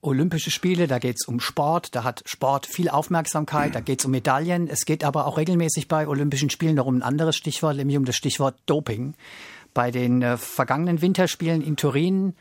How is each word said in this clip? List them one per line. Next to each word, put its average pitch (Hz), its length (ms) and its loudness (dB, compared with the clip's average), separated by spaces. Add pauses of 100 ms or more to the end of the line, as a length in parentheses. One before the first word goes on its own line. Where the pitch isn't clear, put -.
Olympische 156 500 0
Spiele, 175 360 2
da 131 120 0
geht's 120 280 -4
um 120 140 -2
Sport, 160 540 -2
da 117 100 -4
hat 123 220 -4
Sport 139 400 -2
viel 170 240 -2
Aufmerksamkeit, 151 840 0
da 123 60 -4
geht's 131 240 -2
um 131 60 0
Medaillen. 151 580 0
Es - 160 -4
geht 156 180 0
aber 143 240 0
auch 147 120 -2
regelmäßig 165 500 0
bei 156 180 2
Olympischen 143 440 0
Spielen 160 240 0
noch 131 100 4
um 127 140 2
ein 120 40 0
anderes 147 340 0
Stichwort, 147 420 -2
nämlich 143 180 0
um 135 80 2
das 123 100 0
Stichwort 135 400 0 (120)
Doping. 135 480 -2 (580)
Bei 123 180 2
den, 123 300 2
äh, 120 160 2
vergangenen 151 640 0
Winterspielen 170 640 2
in 147 140 -2
Turin 175 640 2